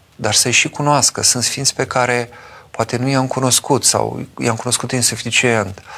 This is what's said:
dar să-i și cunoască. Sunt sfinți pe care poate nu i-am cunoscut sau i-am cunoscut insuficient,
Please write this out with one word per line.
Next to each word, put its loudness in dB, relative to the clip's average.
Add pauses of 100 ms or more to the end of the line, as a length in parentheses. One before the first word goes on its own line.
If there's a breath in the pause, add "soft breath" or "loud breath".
(160)
dar -2
să-i 2
și 2
cunoască. 2
Sunt 0
sfinți -2
pe -2
care 0 (420 loud breath)
poate -2
nu -2
i-am 2
cunoscut 0
sau 0 (140)
i-am 0
cunoscut -4
insuficient, 0 (140 loud breath)